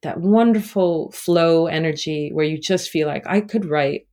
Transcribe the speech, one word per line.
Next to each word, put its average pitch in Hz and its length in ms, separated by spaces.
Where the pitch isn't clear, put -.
that 151 180
wonderful 202 920
flow 165 540
energy, 156 640
where 156 120
you 156 140
just 185 320
feel 156 160
like, 147 200
"I 196 140
could 208 240
write 147 480